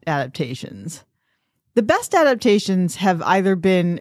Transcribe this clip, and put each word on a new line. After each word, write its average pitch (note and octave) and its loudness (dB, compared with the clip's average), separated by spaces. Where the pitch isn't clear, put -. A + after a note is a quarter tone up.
adaptations, C3+ -8
the A#3+ 4
best E4 0
adaptations G#3 2
have F#3 2
either F#3+ 2
been F3 0